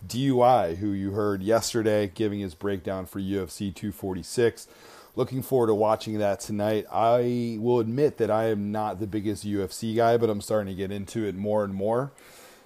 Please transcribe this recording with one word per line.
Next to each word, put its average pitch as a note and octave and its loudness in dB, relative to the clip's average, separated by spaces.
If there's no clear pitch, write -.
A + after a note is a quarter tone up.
D G#2 -6
U B2+ 4
I, A2 6
who G2+ -2
you G2 -2
heard G2+ 0
yesterday G#2+ 2
giving G#2 -2
his F#2+ -6
breakdown F#2+ -4
for - -10
U G2 -2
F E2+ -8
C G2+ -6
two G#2 -8
forty-six. G2 -2
Looking B2+ -2
forward A#2+ 2
to A2 6
watching G#2+ 0
that G2+ 0
tonight. G#2 -2
I A#2+ 2
will A#2+ 2
admit A#2+ 0
that G#2+ 2
I A2 2
am G2+ -2
not G#2 -4
the A2 -6
biggest G2+ -4
U G2+ -2
F - -6
C A2 -4
guy, A#2 6
but A#2 2
I'm G2+ -2
starting G2+ -2
to - -10
get F#2+ -4
into G2+ -6
it F#2+ -2
more G#2 0
and G2 -6
more. A2+ 0